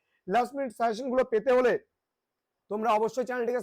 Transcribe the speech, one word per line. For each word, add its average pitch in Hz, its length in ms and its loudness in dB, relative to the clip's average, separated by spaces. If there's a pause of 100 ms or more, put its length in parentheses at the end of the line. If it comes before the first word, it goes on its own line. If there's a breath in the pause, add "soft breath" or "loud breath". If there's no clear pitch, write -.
(340)
লাস্ট 240 220 0
মিনিট 269 220 -6
সাজেশনগুলো 240 440 0 (100)
পেতে 220 240 0
হলে 247 160 4 (1000)
তোমরা 214 280 -2
অবশ্যই 226 300 -2
চ্যানেলটিকে 247 340 -2